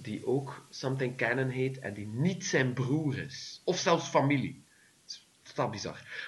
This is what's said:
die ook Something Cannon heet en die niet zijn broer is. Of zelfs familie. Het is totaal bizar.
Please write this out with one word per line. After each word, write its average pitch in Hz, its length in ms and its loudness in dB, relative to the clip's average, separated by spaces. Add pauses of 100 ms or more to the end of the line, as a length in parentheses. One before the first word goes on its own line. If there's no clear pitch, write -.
die - 220 -6
ook 135 440 -2
Something 131 460 -2
Cannon 127 320 2
heet 131 300 -2
en 101 160 -6
die 107 120 -6
niet 156 380 0
zijn 127 280 4
broer 135 460 0
is. - 460 -10
Of 180 140 2
zelfs 170 300 4
familie. 135 540 4 (400)
Het - 100 -16
is - 140 -16 (160)
totaal 120 280 -2
bizar. 95 300 -6 (260)